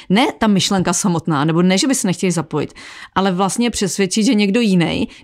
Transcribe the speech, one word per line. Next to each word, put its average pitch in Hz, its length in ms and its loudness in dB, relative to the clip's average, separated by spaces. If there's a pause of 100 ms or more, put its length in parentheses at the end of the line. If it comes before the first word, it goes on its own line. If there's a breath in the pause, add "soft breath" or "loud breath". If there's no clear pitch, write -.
Ne 226 180 4 (120)
ta 233 80 0
myšlenka 190 460 2
samotná, 165 520 0
nebo 165 180 2
ne, 185 160 4
že 294 80 0
by 269 80 0
se 247 120 -4
nechtěli 180 260 -2
zapojit, 151 420 -4 (400 loud breath)
ale 190 180 2
vlastně 196 380 0
přesvědčit, 202 540 -2
že 247 100 2
někdo 208 260 2
jiný, 180 480 0 (160 loud breath)